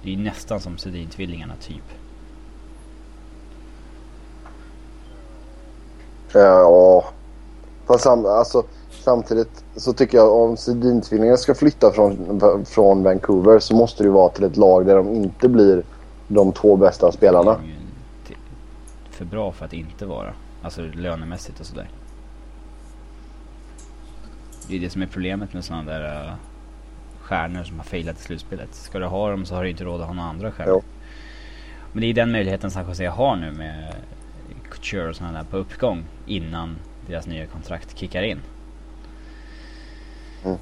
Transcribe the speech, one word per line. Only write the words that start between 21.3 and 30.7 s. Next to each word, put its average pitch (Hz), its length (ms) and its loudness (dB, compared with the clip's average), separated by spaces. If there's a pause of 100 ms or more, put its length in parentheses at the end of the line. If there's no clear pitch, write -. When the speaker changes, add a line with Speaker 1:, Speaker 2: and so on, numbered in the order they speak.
Speaker 1:
och 82 60 -20
sådär. - 240 -16 (2750)
Det 92 80 -10
är 90 40 -8
det 90 100 -8
som 95 120 -10
är 92 60 -8
problemet 95 460 -10
med 90 120 -12
såna 82 180 -12
där, 76 440 -12
eh, 85 60 -14 (880)
stjärnor 87 420 -8
som 85 160 -16
har 76 60 -16
failat 82 340 -12
i - 40 -20
slutspelet. 82 520 -16
Ska - 240 -14
du 92 60 -8
ha 98 240 -6
dem 98 160 -8
så 90 100 -12
har 90 80 -6
du 92 60 -6
inte 85 140 -12
råd 87 180 -10
att 82 60 -12
ha 85 60 -14
några 87 160 -12
andra 92 220 -12
stjärnor. 95 220 -4